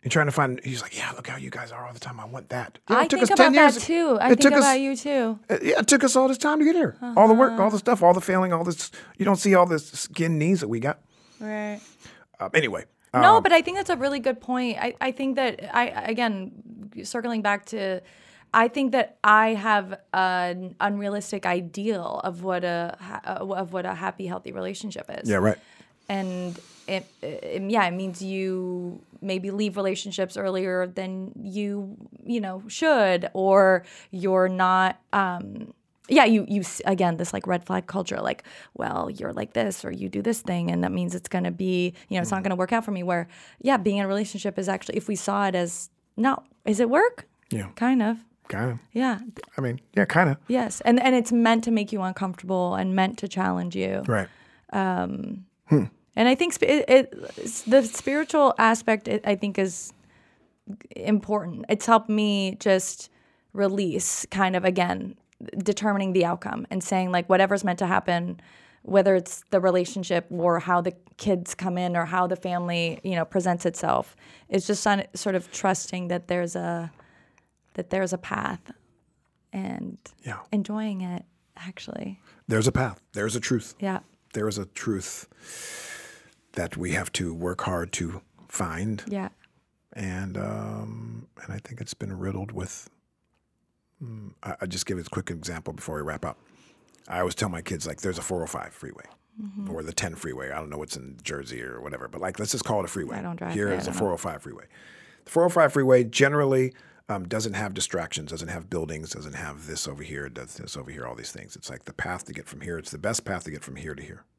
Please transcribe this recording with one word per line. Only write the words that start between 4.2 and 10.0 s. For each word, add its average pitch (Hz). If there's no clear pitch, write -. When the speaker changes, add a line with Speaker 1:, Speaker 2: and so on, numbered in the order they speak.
Speaker 2:
I -
Speaker 1:
It -
Speaker 2:
think 240
Speaker 1:
took 285
us, 285
Speaker 2:
about 269
you 269
too. 240
Speaker 1:
it, -
yeah, -
it 214
took 269
us 240
all 262
this 262
time 294
to 302
get 320
here. 302
All 214
the 220
work, 233
all 220
Speaker 2:
Uh-huh. 208
Speaker 1:
the 214
stuff, 202
all 175
the 185
failing, 185
all 165
this. 175
You 196
don't 196
see 196
all 180
the 165
skin 160